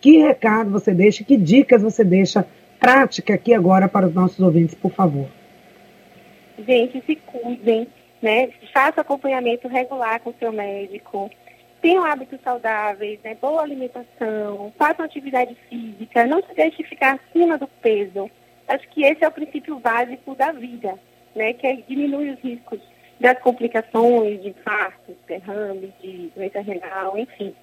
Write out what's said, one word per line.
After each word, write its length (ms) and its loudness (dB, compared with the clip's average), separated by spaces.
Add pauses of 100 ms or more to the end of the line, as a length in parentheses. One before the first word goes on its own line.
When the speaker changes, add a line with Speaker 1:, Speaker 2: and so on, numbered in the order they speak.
Speaker 1:
que 160 10
recado 540 4
você 200 0
deixa, 320 4
que 140 4
dicas 460 6
você 200 0
deixa 420 2 (340)
prática 560 4
aqui 180 2
agora 340 4
para 200 2
os 60 0
nossos 280 0
ouvintes, 340 4
por 160 -4
favor? 360 -2 (1400)
Speaker 2:
Gente, 380 2
se 100 -2
cuidem, 720 -4 (340)
né? 280 0 (240)
Faça 260 2
acompanhamento 680 -4
regular 500 -4
com 120 -12
o 60 -16
seu 140 -6
médico. 800 -10 (500)
Tenham 220 4
hábitos 400 -6
saudáveis, 800 -4
né? 160 -14
Boa 220 -2
alimentação, 1160 -8
façam 280 -2
atividade 500 -6 (140)
física, 560 -4
não 160 0
se 120 -10
deixe 300 -2
ficar 340 -2
acima 400 0
do 100 -8 (140)
peso. 480 -2 (380)
Acho 220 -4
que 160 -2
esse 180 2
é 60 2
o 20 -10
princípio 480 -10
básico 560 -4
da 160 -2
vida, 440 -10 (380)
né? 200 -4
Que 120 -10
é 120 -2 (100)
diminuir 440 -4
os 100 -14
riscos 400 -12 (360)
das 220 2
complicações, 1000 0
de 80 -10
infartos, 680 -8 (100)
derrame, 760 -10
de 340 -16
doença 240 -8
renal, 580 -8
enfim. 460 -10